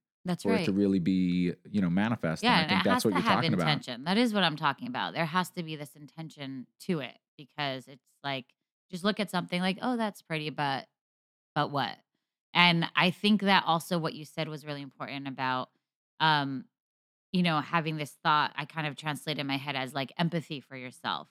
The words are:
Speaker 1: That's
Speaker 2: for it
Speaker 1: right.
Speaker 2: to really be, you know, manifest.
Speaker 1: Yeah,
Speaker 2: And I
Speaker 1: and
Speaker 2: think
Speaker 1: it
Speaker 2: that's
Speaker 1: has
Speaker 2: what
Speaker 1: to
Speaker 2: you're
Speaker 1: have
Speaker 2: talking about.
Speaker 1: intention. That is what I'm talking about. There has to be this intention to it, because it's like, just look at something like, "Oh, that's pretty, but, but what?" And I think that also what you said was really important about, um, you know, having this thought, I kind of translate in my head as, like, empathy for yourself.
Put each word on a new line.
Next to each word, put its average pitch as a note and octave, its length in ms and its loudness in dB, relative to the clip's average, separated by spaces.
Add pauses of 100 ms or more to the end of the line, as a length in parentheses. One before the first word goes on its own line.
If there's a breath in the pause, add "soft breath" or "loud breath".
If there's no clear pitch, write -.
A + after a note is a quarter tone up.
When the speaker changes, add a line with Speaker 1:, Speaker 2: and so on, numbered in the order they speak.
(240)
Speaker 1:
That's F3 200 -4
Speaker 2:
for G2 80 2
it F#2+ 60 6
Speaker 1:
right. F3 80 0
Speaker 2:
to G#2+ 60 2
really G2 280 4
be, F2+ 540 2 (160)
you G2+ 120 0
know, F2+ 80 4
manifest. F#2+ 540 0
Speaker 1:
Yeah, A#3+ 80 4
Speaker 2:
And G#3+ 60 6
I E3 40 4
Speaker 1:
and D#3 80 0
Speaker 2:
think F3+ 120 2
Speaker 1:
it - 40 2
Speaker 2:
that's G3+ 120 4
Speaker 1:
has B3 80 0
Speaker 2:
what A#3 60 4
Speaker 1:
to - 40 2
Speaker 2:
you're - 80 0
Speaker 1:
have A3 140 4
Speaker 2:
talking E3 180 2
about. F3 120 2
Speaker 1:
intention. C3 360 -2
That F3+ 160 0
is A#3+ 160 2
what G3 80 2
I'm D#3 120 2
talking C#3+ 320 -2
about. G#2 280 -4
There D#3+ 100 0
has F3 260 -2
to F3+ 120 -8
be D#3 120 -8
this C#3+ 200 -12
intention C#3+ 720 -12 (140)
to E3+ 180 -2
it, B2 180 -10 (200)
because C#3 500 -6
it's C#3 180 -20 (180)
like, C#3 220 -4 (460)
just F3 120 -10
look G3+ 160 0
at G3+ 120 -2
something F3+ 300 -2
like, F#3+ 200 0
"Oh, B3 160 -2
that's G#3+ 240 -4
pretty, D#3 300 -6
but, C3+ 360 -4 (680)
but D3 160 0
what?" C3+ 260 -2 (560)
And F3 420 6
I E3+ 160 4
think G#3 300 2
that G3 240 4
also E3 340 0
what D#3+ 140 -4
you D3+ 120 -14
said D#3 220 -6
was D3+ 180 -10
really D3 180 -8
important C#3 440 -10
about, C3 440 -4 (480)
um, C#3+ 460 2 (640)
you F3+ 120 4
know, D#3+ 180 2
having D#3+ 360 -2
this D3 140 -6 (120)
thought, D3+ 320 4
I D3 100 -6
kind D#3 220 -6
of C#3+ 80 -8
translate D3+ 420 -4
in C#3+ 80 -4
my C#3 120 -2
head C#3 180 -6
as, C3 180 -6
like, C3+ 240 -4
empathy E3 420 -2
for C3+ 160 -18
yourself. B2 560 -8